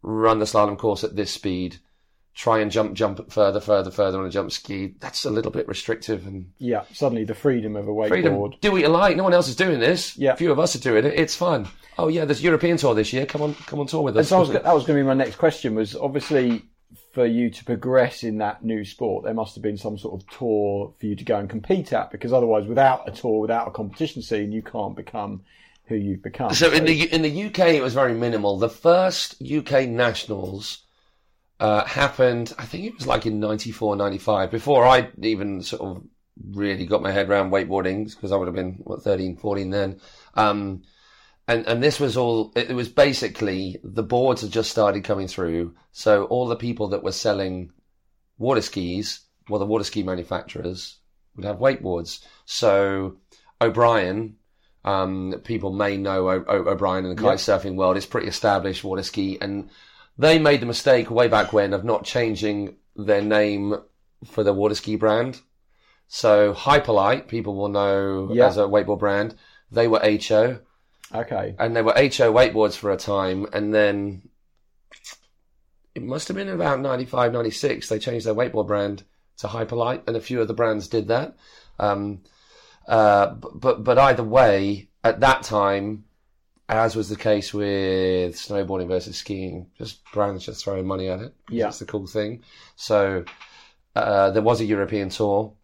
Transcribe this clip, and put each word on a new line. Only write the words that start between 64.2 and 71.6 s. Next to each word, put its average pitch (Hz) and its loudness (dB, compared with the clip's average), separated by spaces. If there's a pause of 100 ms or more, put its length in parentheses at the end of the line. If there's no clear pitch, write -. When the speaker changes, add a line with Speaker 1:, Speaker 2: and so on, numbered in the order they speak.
Speaker 1:
for - -4
the 101 4
water 104 2
ski 107 -6
brand. 117 0 (640)
So 104 4
Hyperlite, 123 2
people 101 -6
will 101 -2
know 98 0
Speaker 2:
Yeah. 120 6
Speaker 1:
as - -2
a 104 4
wakeboard 101 2
brand. 104 -2 (380)
They 117 4
were 110 4
H 107 2
O. 120 4 (520)
Speaker 2:
Okay. 101 -6
Speaker 1:
And 117 -2